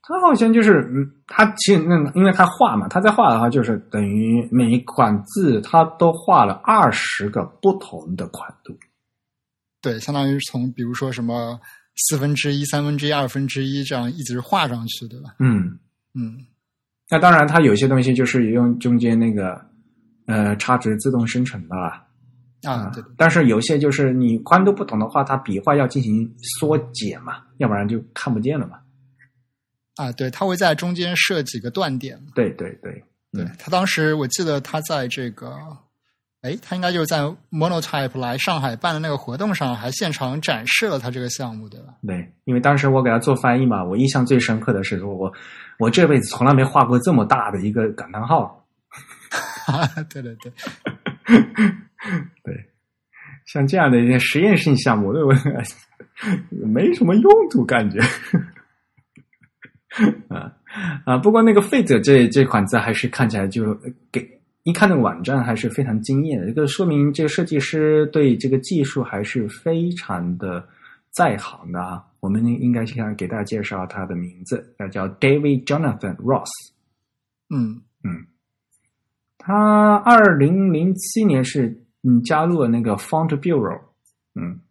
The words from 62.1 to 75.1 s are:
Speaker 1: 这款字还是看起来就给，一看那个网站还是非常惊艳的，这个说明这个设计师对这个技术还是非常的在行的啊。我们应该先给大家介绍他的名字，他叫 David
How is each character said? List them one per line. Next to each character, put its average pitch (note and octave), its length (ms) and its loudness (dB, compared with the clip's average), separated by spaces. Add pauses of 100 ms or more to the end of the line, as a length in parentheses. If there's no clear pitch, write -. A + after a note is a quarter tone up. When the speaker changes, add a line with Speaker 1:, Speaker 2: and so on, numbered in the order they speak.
Speaker 1:
这 C#3 160 4
款 G#2+ 240 0
字 A#2 100 0
还 A2 160 -2
是 - 140 -4
看 A#2+ 220 -2
起 G#2+ 80 -4
来 G2 100 -2
就 G#2+ 260 -4 (380)
给， - 300 -10 (220)
一 E3+ 100 0
看 G3+ 160 4
那 F3+ 40 0
个 C#3 80 0
网 F2+ 220 -4
站 B2+ 180 -4
还 A#2 140 -4
是 A2+ 140 -6
非 C3 160 -4
常 A2 160 -4
惊 C#3 240 -2
艳 C#3+ 120 -4
的， F2+ 100 -6
这 A#2 60 -8
个 D3 140 -2
说 F#3 180 -4
明 D3 280 0
这 D#3+ 100 -2
个 D3 60 0
设 E3+ 160 -2
计 D3+ 160 -4
师 D3+ 460 0
对 C#3+ 280 2
这 C3 140 -4
个 C3 80 2
技 D3 260 -2
术 C3+ 180 -4
还 G#2 220 -6
是 G#2+ 240 -4
非 E3 460 -4
常 F2 440 -6
的 F2+ 300 -8 (440)
在 C3+ 260 2
行 - 340 -14
的 F2 80 -8
啊。 F#2 240 -10 (160)
我 G2 80 -6
们 G#2+ 180 0
应 A#2+ 280 0
该 A2+ 120 -2
先 G#2+ 300 -6
给 F#2 100 -8
大 G#2+ 120 -6
家 G#2 80 -4
介 G#2 180 -6
绍 F#2+ 240 -8
他 F#2+ 180 -10
的 F2+ 120 -8
名 F2+ 260 -10
字， - 340 -10
他 G2+ 120 -10
叫 G2 180 -6
David C#3 560 0